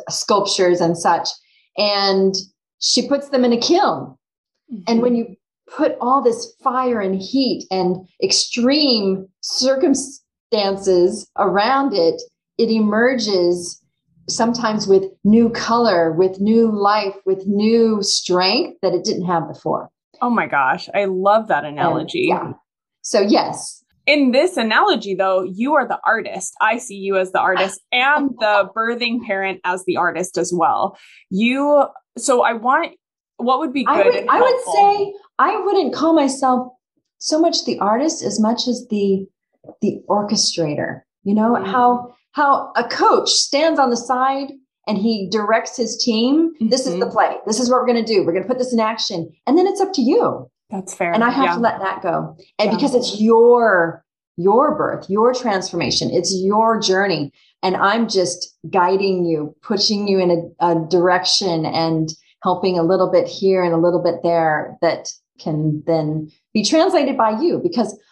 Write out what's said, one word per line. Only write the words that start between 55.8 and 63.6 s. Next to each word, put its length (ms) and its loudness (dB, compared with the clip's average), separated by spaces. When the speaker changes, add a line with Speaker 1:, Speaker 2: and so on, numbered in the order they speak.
Speaker 1:
it's 240 -2
your 440 2
journey. 520 0
And 160 0
I'm 320 0
just 480 -4
guiding 560 2
you, 360 -2
pushing 480 -2
you 100 2
in 120 2
a, 120 2
a 180 0
direction 760 0
and 440 -2
helping 360 -2
a 60 0
little 260 2
bit 180 2
here 360 0